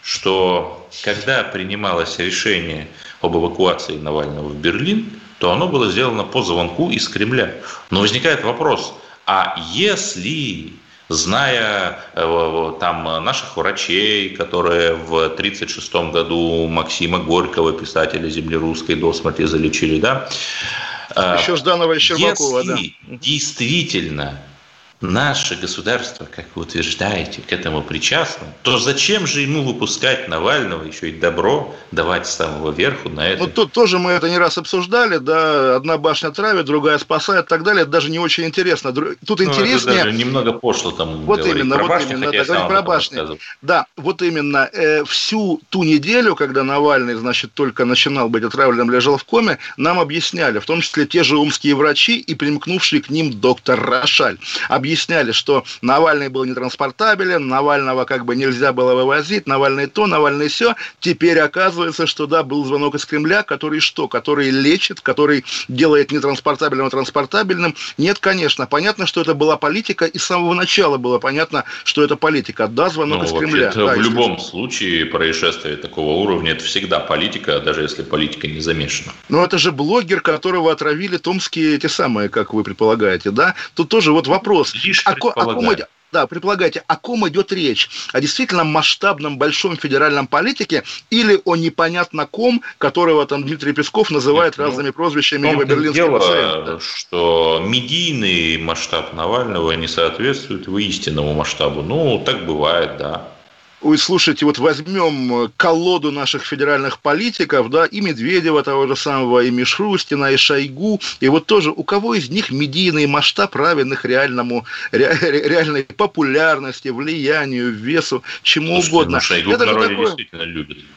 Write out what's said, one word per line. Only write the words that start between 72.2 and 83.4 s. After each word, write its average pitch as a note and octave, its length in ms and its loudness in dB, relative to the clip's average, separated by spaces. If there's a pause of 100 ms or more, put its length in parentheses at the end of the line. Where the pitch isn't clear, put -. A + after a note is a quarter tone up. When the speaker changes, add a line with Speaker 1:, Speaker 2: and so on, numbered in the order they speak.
Speaker 2:
Да, A#2+ 220 2
звонок D#3 300 -2
Speaker 1:
Ну, - 60 0
Speaker 2:
из - 80 -2
Кремля. D#3 340 2
Speaker 1:
вообще-то G#2 200 2
Speaker 2:
Да, B2+ 80 4
Speaker 1:
в A2 60 2
Speaker 2:
из A2 80 4
Speaker 1:
любом A2+ 300 2
случае F2+ 640 -4
происшествие D#2+ 720 -2
такого D2+ 360 -4
уровня — E2+ 400 0
это - 120 -4
всегда F2+ 340 -2
политика, D#2+ 640 -2
даже E2 220 -2
если D2+ 200 -6
политика D2+ 460 -4
не D#2 120 -8
замешана. D#2 520 -4 (160)
Speaker 2:
Но E3+ 160 2
это G3 140 0
же F3 120 2
блогер, E3+ 520 0
которого E3 500 0
отравили D#3+ 460 -2
томские D#3+ 600 0
те D3+ 120 -2
самые, G#2+ 400 0
как G#2+ 240 -2
вы G#2+ 100 0
предполагаете, G2+ 680 2
да? D#3 220 2 (200)